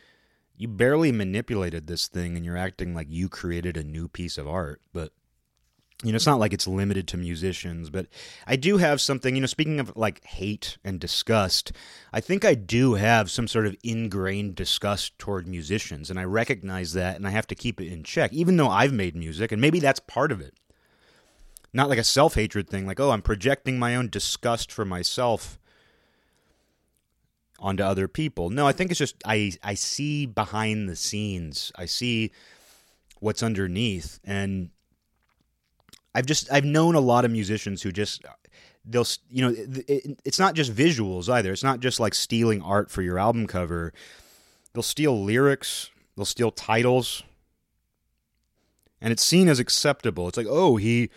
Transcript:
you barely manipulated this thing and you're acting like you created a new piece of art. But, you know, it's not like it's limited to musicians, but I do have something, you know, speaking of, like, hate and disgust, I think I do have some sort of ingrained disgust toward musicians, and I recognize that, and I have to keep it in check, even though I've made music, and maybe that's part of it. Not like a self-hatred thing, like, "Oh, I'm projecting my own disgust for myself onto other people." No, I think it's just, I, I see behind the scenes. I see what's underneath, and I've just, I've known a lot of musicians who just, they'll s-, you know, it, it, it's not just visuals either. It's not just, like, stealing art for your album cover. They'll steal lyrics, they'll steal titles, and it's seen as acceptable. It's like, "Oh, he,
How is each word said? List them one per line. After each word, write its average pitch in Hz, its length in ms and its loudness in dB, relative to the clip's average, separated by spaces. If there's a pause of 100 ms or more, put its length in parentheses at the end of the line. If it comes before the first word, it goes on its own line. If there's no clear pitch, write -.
(580)
you 101 100 -10
barely 131 440 4
manipulated 95 760 -2
this 82 200 -4
thing 87 280 -6
and 85 100 -6
you're 87 120 -6
acting 92 360 -6
like 80 160 -8
you 85 200 -4
created 85 480 -6
a 78 60 -6
new 78 240 -8
piece 87 300 -8
of 71 100 -8
art. 76 320 -6 (140)
But, 80 180 -8 (920)
you 113 80 -2
know, 110 60 2
it's 110 100 2
not 143 100 4
like 107 160 2
it's 95 140 -4
limited 95 400 -2
to 92 100 -6
musicians, 85 720 -6
but 90 160 -6 (400)
I 135 120 0
do 180 200 4
have 151 240 4
something, 131 320 0
you 135 80 0
know, 131 60 0
speaking 156 320 -2
of, 123 160 -6
like, 107 280 -2
hate - 600 -8
and 95 160 -6
disgust, 98 720 0 (420)
I 113 80 0
think 196 240 0
I 185 80 8
do 117 400 2
have 107 380 4
some 117 160 -2
sort 110 180 2
of 98 180 -2
ingrained 101 680 -2
disgust - 640 -2
toward 95 300 -6
musicians, 85 640 -4
and 92 80 -6
I 92 60 -4
recognize 92 680 -2
that, 90 220 -2
and 98 120 -6
I 98 40 -4
have 110 160 -2
to - 80 -8
keep 110 260 -8
it 85 100 -10
in 80 120 -12
check, - 280 0
even 170 260 4
though 143 120 6
I've 117 240 4
made 92 220 -2
music, 82 360 -4
and 107 100 0
maybe 156 180 4
that's 135 200 2
part 143 320 -2
of 98 100 -6
it. 67 120 -18 (1200)
Not 139 160 2
like 123 100 2
a 113 40 2
self-hatred 113 680 2
thing, 98 160 -4
like, 95 140 -6
"Oh, 139 120 4
I'm 107 100 2
projecting 123 580 0
my 120 160 0
own 123 140 -2
disgust - 640 -4
for 110 140 -4
myself 98 720 -2 (2000)
onto 98 240 -2
other 95 240 0
people." 95 420 -4
No, 139 160 0
I 139 60 4
think 185 180 -2
it's 175 80 -2
just, 143 260 -2
I, 208 280 2 (100)
I 104 140 -4
see 147 500 -4
behind 107 640 -2
the 82 60 -6
scenes. 92 800 -6
I 87 100 -10
see 113 460 -2 (880)
what's 107 240 -2
underneath, 98 800 -2
and 98 480 -4 (1400)
I've 123 120 0
just, 147 260 0
I've 143 140 6
known 160 300 4
a 151 40 6
lot 123 240 6
of 117 80 4
musicians 104 520 -4
who 95 100 -4
just, 101 320 -6 (580)
they'll 117 160 0
s-, - 200 -2 (100)
you 127 140 0
know, 123 140 4
it, 127 320 -8
it, 143 360 -2
it's 131 140 -2
not 185 160 4
just 131 200 0
visuals 104 540 2
either. 107 240 2
It's 98 100 -6
not 135 160 2
just, 123 220 0
like, 104 120 2
stealing 113 480 2
art 98 300 0
for 98 100 -4
your 90 160 0
album 110 300 2
cover. 85 460 -4 (800)
They'll 117 100 -4
steal 135 400 2
lyrics, 135 640 2 (280)
they'll - 80 -4
steal 113 260 0
titles, 120 720 2 (1800)
and 113 140 0
it's 110 100 0
seen 180 240 6
as 147 100 6
acceptable. 113 680 0
It's 92 80 -6
like, 117 140 -4
"Oh, 156 260 6
he, 113 420 2